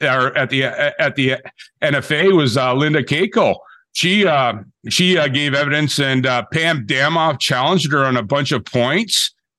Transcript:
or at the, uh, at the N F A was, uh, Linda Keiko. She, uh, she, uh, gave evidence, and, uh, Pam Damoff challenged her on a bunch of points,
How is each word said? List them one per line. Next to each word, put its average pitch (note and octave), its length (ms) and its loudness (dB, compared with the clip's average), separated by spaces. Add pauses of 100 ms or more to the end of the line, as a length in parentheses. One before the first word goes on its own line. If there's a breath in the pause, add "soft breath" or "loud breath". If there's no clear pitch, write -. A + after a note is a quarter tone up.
or C3 360 0
at C3 120 0
the, C3+ 160 0
uh, C3+ 340 -2
at D3 180 -2
the C3 180 0 (460 loud breath)
N C#3+ 140 0
F - 160 -2
A D#3+ 180 2
was, D3 260 4
uh, B2+ 180 2
Linda D3 300 0
Keiko. D#3+ 540 0 (340 loud breath)
She, F#3+ 340 0
uh, C3+ 280 2 (340)
she, F3+ 300 2
uh, D3 100 2
gave C#3 260 -2
evidence, C#3+ 460 0
and, C3 260 0
uh, B2 280 0
Pam D#3+ 340 -2
Damoff D3+ 520 0
challenged C#3+ 520 0
her C#3 140 2
on C3 100 0
a A#2+ 80 0
bunch C#3+ 300 -2
of A2+ 100 -2
points, D3 720 -2 (260)